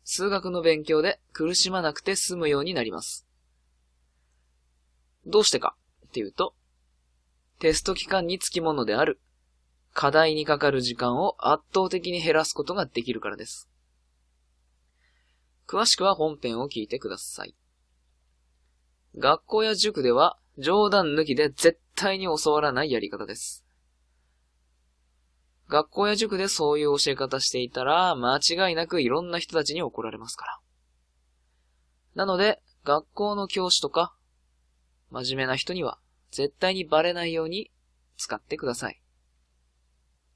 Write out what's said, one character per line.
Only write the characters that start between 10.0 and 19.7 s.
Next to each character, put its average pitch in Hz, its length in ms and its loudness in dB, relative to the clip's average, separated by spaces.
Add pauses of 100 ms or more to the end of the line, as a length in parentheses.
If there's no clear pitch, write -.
題 156 240 6
に 151 100 -2
か 151 140 0
か 143 120 4
る 131 100 0
時 120 140 -4
間 123 220 0
を 190 220 0
圧 156 240 2 (100)
倒 185 160 2
的 180 220 -4
に 175 100 -4
減 156 120 2
ら 156 120 2
す - 80 -6
こ 147 100 -4
と 180 100 -6
が 190 120 -2
で 120 180 -6
き 120 100 -4
る 113 80 -8
か 101 80 -6
ら 101 80 -8
で 110 80 -14
す。 - 240 -18 (2000)
詳 208 180 0
し - 100 4
く 185 80 -2
は 190 120 4
本 151 260 -2
編 117 180 -4
を 139 100 -6
聞 113 120 -6
い 107 60 -8
て 120 120 -6
く 101 100 -10
だ 95 80 -8
さ - 280 -12
い。 - 100 -20 (1600)
学 147 280 2
校 214 180 0
や 220 120 0